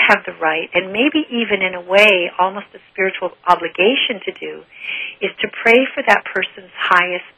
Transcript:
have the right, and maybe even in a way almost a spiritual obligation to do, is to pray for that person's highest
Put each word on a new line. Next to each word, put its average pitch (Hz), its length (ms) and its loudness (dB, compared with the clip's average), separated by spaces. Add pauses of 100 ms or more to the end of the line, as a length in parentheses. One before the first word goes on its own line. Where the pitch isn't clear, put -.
have 202 180 2
the 175 140 -12
right, 160 340 -2
and 190 200 -2
maybe 294 340 0
even 220 320 -2
in 185 160 -4
a 180 80 -10
way 185 560 4
almost 190 340 -2
a - 60 -20 (140)
spiritual 185 380 -4 (120)
obligation 180 800 0
to 190 160 -8
do, 156 240 -14 (560)
is 190 120 -4 (100)
to - 100 -2
pray 233 320 4 (100)
for 277 140 -6
that 208 240 4
person's 190 440 -8
highest 180 520 0 (100)